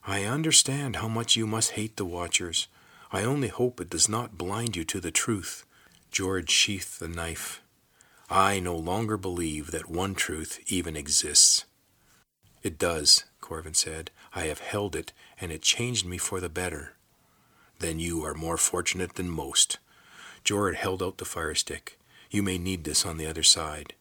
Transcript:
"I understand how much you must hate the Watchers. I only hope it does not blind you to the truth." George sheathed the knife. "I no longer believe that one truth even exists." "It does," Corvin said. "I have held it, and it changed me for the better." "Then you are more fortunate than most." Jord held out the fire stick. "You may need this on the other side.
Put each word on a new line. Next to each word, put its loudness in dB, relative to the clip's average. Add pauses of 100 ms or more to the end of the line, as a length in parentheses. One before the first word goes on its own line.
"I -2
understand 2
how -2
much 2
you 0
must 0
hate -4
the -4
Watchers. -2 (440)
I 0
only 2
hope -2
it -8
does 2
not -4
blind -4
you -2
to -4
the -4
truth." -2 (460)
George -2
sheathed 0
the -8
knife. -8 (680)
"I 6
no -2
longer 0
believe -4
that -6
one 0
truth -4
even -2
exists." 6 (1000)
"It -4
does," 6 (180)
Corvin -8
said. -2 (220)
"I -4
have -4
held -2
it, -8 (260)
and -8
it -10
changed 0
me -6
for -4
the -6
better." -6 (840)
"Then -2
you -4
are -4
more -2
fortunate 0
than -4
most." 0 (680)
Jord 2
held -2
out -2
the -8
fire -4
stick. -6 (320)
"You 0
may 0
need -2
this 2
on -6
the -4
other -4
side. 4